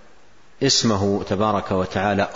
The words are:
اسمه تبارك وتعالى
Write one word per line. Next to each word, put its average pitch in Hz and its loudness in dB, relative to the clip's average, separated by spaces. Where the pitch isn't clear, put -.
اسمه 101 2
تبارك 104 0
وتعالى 98 0